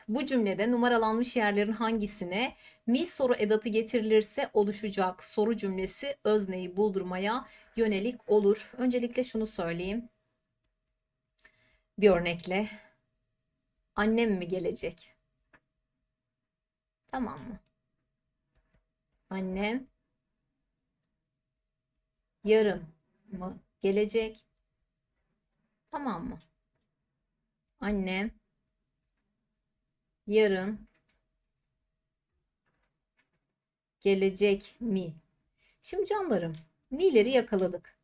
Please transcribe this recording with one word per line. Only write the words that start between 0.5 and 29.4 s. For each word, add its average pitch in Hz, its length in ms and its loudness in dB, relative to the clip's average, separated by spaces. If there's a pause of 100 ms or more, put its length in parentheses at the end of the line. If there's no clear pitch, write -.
numaralanmış 240 640 2
yerlerin 208 360 2
hangisine 220 840 -2 (320)
mi 277 180 2
soru 254 300 0
edatı 214 340 0
getirilirse 220 840 2
oluşacak 202 680 0
soru 214 340 0
cümlesi 190 640 -4
özneyi 185 540 0
buldurmaya 196 680 -2 (300)
yönelik 220 540 0
olur? 208 480 4
Öncelikle 247 460 0
şunu 220 240 -4
söyleyeyim. 185 640 -4 (1900)
Bir 202 120 8
örnekle. 175 600 0 (1300)
Annem 220 360 2
mi 175 160 -2
gelecek? 175 640 -6 (1900)
Tamam 214 320 -6
mı? 214 200 -14 (1700)
Annem 190 580 -4 (2500)
yarın 208 400 2 (480)
mı 185 280 -12 (220)
gelecek? 214 640 0 (1500)
Tamam 262 380 -6
mı? - 100 -14 (1400)
Annem 196 520 -2 (2000)